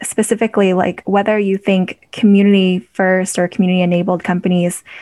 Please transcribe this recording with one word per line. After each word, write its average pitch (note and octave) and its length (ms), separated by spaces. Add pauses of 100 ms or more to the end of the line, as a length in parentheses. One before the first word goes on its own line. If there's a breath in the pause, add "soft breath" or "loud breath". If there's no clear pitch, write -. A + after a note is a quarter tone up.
specifically, A3 720
like, F3+ 320
whether G3+ 320
you G3 220
think F#3+ 520
community-first F#3+ 1300
or F3+ 100
community-enabled F3+ 760
companies F3+ 600 (180 loud breath)